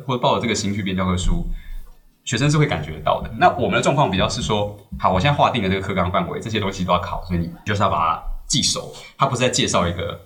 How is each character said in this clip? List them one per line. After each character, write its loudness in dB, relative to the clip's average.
或 -2
者 0
抱 4
着 0
这 -2
个 0
心 -2
去 -4
编 -2
教 0
科 2
书， 2
学 -2
生 4
是 4
会 4
感 -2
觉 -10
得 -12
到 2
的。 -8
那 6
我 0
们 2
的 2
状 2
况 4
比 0
较 2
是 -4
说， -2
好， 2
我 2
现 4
在 2
划 4
定 0
了 0
这 2
个 -2
课 -4
纲 0
范 0
围， -6
这 -6
些 0
东 -2
西 -4
都 2
要 6
考， -6
所 -2
以 2
你 -2
就 -2
是 0
要 4
把 0
它 0
记 0
熟。 -4
他 2
不 0
是 -2
在 4
介 0
绍 2
一 0
个 -6